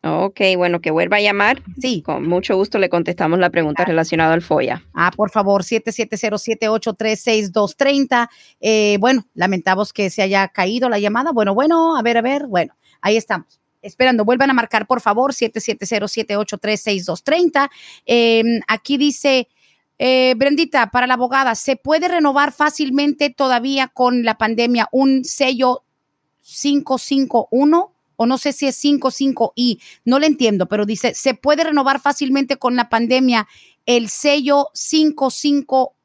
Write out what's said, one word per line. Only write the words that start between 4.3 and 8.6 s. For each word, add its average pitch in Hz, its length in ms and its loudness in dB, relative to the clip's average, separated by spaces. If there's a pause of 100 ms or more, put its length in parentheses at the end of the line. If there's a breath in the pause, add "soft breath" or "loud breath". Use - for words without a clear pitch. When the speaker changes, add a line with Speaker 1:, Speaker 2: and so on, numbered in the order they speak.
Speaker 1:
al 170 100 0
foia. 143 400 -2 (100)
Speaker 2:
Ah, 175 220 0
por 214 160 -2
favor, 196 320 0
siete 220 280 -4
siete 220 240 -6
cero 208 220 -4
siete 220 320 -4
ocho 220 240 -2
tres 220 280 -4
seis 214 300 0
dos 202 240 0
treinta. 269 540 0 (320 soft breath)